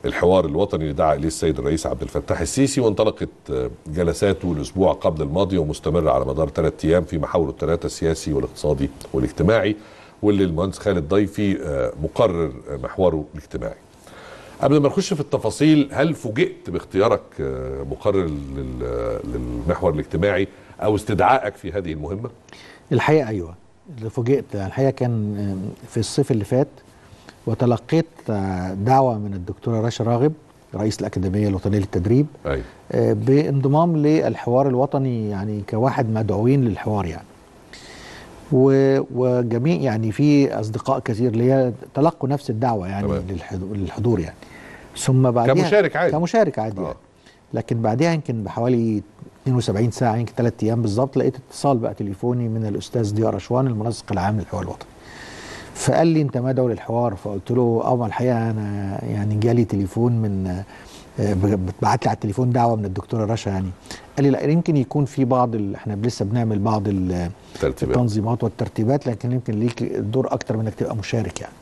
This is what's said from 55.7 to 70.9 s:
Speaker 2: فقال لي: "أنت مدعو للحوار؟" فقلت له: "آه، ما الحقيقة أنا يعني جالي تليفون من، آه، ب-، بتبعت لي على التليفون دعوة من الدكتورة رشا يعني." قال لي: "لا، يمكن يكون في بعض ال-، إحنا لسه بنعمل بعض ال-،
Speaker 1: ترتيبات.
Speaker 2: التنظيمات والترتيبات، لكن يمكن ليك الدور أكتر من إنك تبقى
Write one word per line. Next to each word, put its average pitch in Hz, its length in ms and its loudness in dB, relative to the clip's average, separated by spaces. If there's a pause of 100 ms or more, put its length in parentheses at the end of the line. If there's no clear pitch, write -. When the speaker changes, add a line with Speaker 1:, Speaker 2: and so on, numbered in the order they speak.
Speaker 2:
فقال 139 340 2
لي: 160 140 4
"أنت 131 160 -2
مدعو 127 300 2
للحوار؟" 117 480 -2
فقلت 101 360 -6
له: 120 340 4
"آه، 127 100 4
ما 120 100 0
الحقيقة 113 460 0
أنا 101 540 -4
يعني 107 300 -2
جالي 117 300 4
تليفون 107 460 0
من، 98 520 -2 (560)
آه، 104 140 2
ب-، 95 320 2
بتبعت 107 400 0
لي 120 40 4
على 107 60 0
التليفون 123 360 -2
دعوة 117 240 2
من 104 100 -2
الدكتورة 101 400 -4
رشا 110 240 -2
يعني." 95 200 -2 (480)
قال 139 80 2
لي: 139 40 6
"لا، 131 140 2
يمكن 160 340 2
يكون 139 280 0
في 135 200 0
بعض 123 300 2
ال-، 98 200 -2
إحنا - 180 -8 (100)
لسه 117 220 -2
بنعمل 110 340 0
بعض 107 280 0
ال-، 90 420 -2 (320)
Speaker 1:
ترتيبات. 123 360 0
Speaker 2:
التنظيمات 113 460 0
والترتيبات، 117 640 -2
لكن 120 240 -4
يمكن 120 280 -2
ليك 120 220 -2
الدور 113 520 -2
أكتر 120 240 -4
من 113 80 -2
إنك 104 100 -4
تبقى - 200 -4